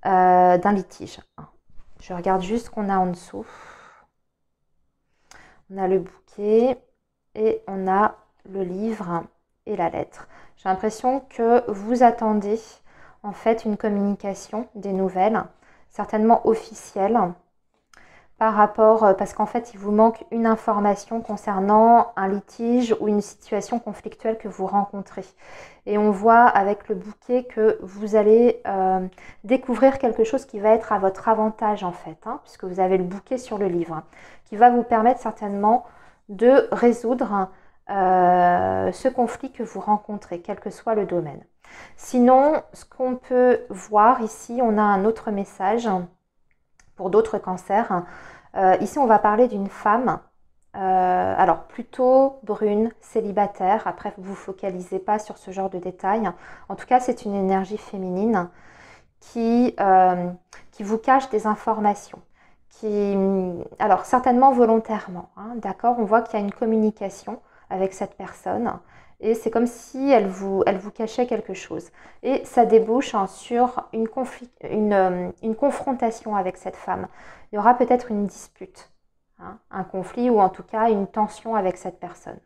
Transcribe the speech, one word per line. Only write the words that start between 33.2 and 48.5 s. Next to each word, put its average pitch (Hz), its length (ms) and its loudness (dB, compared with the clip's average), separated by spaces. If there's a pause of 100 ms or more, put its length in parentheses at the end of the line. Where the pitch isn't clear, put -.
sur 226 180 -10
le 196 120 -2
livre, 170 260 -4
hein, 156 80 -10 (420)
qui - 100 -14
va 240 140 8
vous 240 140 2
permettre 233 360 2
certainement 214 640 -2 (440)
de 233 420 4
résoudre, 226 760 0 (400)
euh, 185 1000 2
ce - 160 -4
conflit 254 440 -4
que - 120 -10
vous - 160 -12
rencontrez, 208 640 -4
quel 196 160 -10
que 214 100 -10
soit 226 240 -6
le 202 140 -2
domaine. 160 360 -6 (520)
Sinon, 262 680 4 (120)
ce - 120 -20
qu'on 254 300 -6
peut 247 460 2 (100)
voir 214 500 2
ici, 233 400 -8
on 220 160 2
a 214 60 2
un 202 220 2
autre 226 260 -2
message 208 580 -4 (1040)
pour 185 160 -6
d'autres 214 260 2
cancers. 190 680 -4 (500)